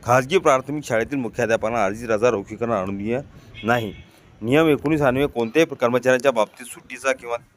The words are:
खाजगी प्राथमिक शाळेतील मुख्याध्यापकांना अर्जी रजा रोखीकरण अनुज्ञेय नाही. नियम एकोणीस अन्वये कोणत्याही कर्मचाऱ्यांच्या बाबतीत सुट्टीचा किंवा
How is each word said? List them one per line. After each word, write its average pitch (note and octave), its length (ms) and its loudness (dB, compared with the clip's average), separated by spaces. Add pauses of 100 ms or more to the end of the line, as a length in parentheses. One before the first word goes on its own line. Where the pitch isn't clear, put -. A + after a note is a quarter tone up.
खाजगी C3 340 2
प्राथमिक C#3+ 460 0
शाळेतील A#2 340 -2
मुख्याध्यापकांना A2+ 680 0
अर्जी A2+ 220 -6
रजा A2 220 2
रोखीकरण A2 420 -4
अनुज्ञेय G2+ 480 -4 (440)
नाही. A2 300 -2 (480)
नियम C#3+ 260 2
एकोणीस D3 340 0
अन्वये C3+ 260 2
कोणत्याही C#3 480 0
कर्मचाऱ्यांच्या B2+ 560 2
बाबतीत A#2 340 -2
सुट्टीचा B2+ 460 -6
किंवा A#2+ 260 -6 (200)